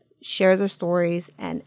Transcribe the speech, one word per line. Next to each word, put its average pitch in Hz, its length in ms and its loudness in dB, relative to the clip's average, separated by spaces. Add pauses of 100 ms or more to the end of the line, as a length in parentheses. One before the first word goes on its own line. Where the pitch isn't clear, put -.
(220)
share 185 360 2
their 196 100 -2
stories 175 720 -2
and 165 280 -8